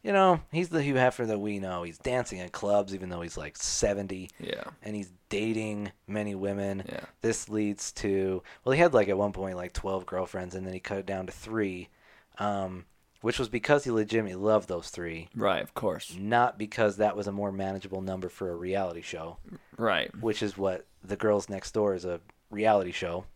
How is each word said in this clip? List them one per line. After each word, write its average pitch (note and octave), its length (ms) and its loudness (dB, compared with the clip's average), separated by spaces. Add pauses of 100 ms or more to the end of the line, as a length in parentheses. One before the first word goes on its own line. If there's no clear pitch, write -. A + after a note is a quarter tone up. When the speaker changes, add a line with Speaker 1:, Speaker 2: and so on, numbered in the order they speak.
Speaker 1:
you G#3 100 -2
know, F#3+ 280 8 (120)
he's E3+ 180 0
the E3 120 2
Hugh C#3 140 2
Hefner B2+ 320 4
that A2 120 2
we G#2 200 -2
know. F#2 240 -4
He's E2+ 160 -10
dancing B2 400 -2
in F2+ 100 -8
clubs G2+ 460 2
even F#2 140 -8
though F2 120 -6
he's, E2+ 160 -8
like, D#2 200 -10
seventy. G2 800 -2
Speaker 2:
Yeah. - 240 -6 (180)
Speaker 1:
And G#2+ 140 -8
he's F#2+ 160 -6 (180)
dating G#2+ 640 -2 (160)
many G#2 260 -2
women. G2 560 -2
Speaker 2:
Yeah. - 120 -8 (200)
Speaker 1:
This A2+ 260 0
leads G#2 440 -2
to, F#2+ 500 0 (240)
well, B2+ 80 4
he C#3+ 80 4
had, E3+ 140 6
like, G#2+ 120 8
at G2 120 2
one G2+ 140 2
point, F#2 220 -4
like, F2+ 180 -8
twelve F#2+ 340 -2
girlfriends, F#2 480 -4
and F#2+ 100 -6
then F#2 80 -6
he F#2 60 -8
cut - 180 -4
it G2 80 -4
down F#2+ 220 -4
to - 40 -10
three, G2+ 580 -2 (500)
um, F#2+ 460 -2 (360)
which A2+ 160 0
was A#2+ 120 -2
because C3 340 2
he B2+ 80 -2
legitimately G#2+ 500 2
loved G#2 280 4
those F2 200 -4
three. E2 460 -8
Speaker 2:
Right, G2+ 260 2
of - 140 -10
course. F2 420 -4
Speaker 1:
Not A#2 400 2
because G#2+ 400 0
that G#2 200 4
was G2+ 100 -4
a G2+ 60 -4
more G2+ 180 -2
manageable F#2+ 500 -4
number F#2 280 -4
for F#2 200 -6
a E2+ 60 -4
reality F2+ 460 -2
show. E2 360 -10 (400)
Speaker 2:
Right. G2 320 2 (120)
Speaker 1:
Which A2 200 0
is G#2 160 -2
what F#2+ 280 -2 (180)
The G2 140 -4
Girls G#2 320 2
Next G2 240 -8
Door G#2 220 4
is, F2 100 -6
a F2 160 -4 (280)
reality G#2 440 4
show. F2+ 320 -4 (100)